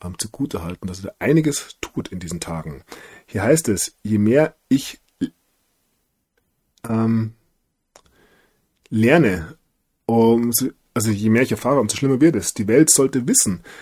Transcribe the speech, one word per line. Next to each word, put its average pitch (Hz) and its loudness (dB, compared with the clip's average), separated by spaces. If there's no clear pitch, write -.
ähm, 87 -10
zugutehalten, 92 -8
dass 90 -12
er - -12
einiges 151 0
tut - -8
in - -10
diesen 85 -8
Tagen. 80 -10
Hier 98 -4
heißt 143 2
es, - -4
je 104 0
mehr 120 2
ich, - -2
ähm, 113 -2
lerne, 110 2
umso, 117 2
also 113 -2
je 107 0
mehr 113 4
ich 123 0
erfahre, 131 0
umso 107 -2
schlimmer 135 0
wird 160 4
es. - -6
Die 101 -6
Welt 147 6
sollte 135 0
wissen, 107 0